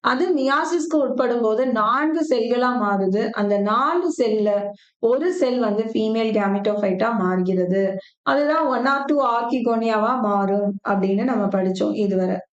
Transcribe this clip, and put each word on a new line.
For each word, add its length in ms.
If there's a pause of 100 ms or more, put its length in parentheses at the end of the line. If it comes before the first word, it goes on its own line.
அது 360
மியாசிஸ்க்கு 600
உட்படும் 440
போது 260
நான்கு 640
செல்களா 400 (120)
மாறுது. 480
அந்த 280
நாலு 540
செல்ல 580 (280)
ஒரு 360
செல் 240
வந்து 260
ஃபீமேல் 480
gametophyte-ஆ 760
மாறுகிறது. 840 (280)
அதுதான் 440
one 200
or 260
two 120
archegonia-வா 960
மாறும் 580 (100)
அப்படின்னு 360
நம்ம 220
படிச்சோம் 480
இதுவரை 420 (220)